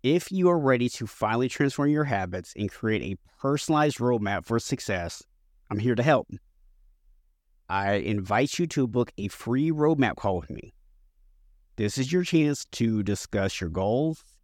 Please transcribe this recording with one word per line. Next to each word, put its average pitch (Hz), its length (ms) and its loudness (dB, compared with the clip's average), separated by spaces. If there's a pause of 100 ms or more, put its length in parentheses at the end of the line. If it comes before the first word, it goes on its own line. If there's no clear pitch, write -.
If 160 260 2
you 185 200 2
are 170 80 4
ready 127 320 4
to - 180 -8
finally 117 400 0
transform 143 420 0
your 151 140 2
habits 92 520 -4
and 104 140 -2
create 110 320 -2
a 90 160 -8 (220)
personalized 151 580 0
roadmap 104 460 0
for 117 160 0
success, 92 600 -4 (480)
I'm 104 120 -4
here 120 160 2
to 120 80 2
help. 143 240 4 (1400)
I 98 260 0
invite 104 680 0
you 170 80 0
to 135 180 0
book 120 320 0
a 101 100 -6
free 139 440 0
roadmap 151 420 2
call 95 240 -2
with - 120 -10
me. - 220 -12 (1000)
This 104 240 -2
is 131 140 0
your 180 100 2
chance 151 440 2
to 110 360 0
discuss 98 580 -2
your 82 100 -4
goals, 120 520 -2 (200)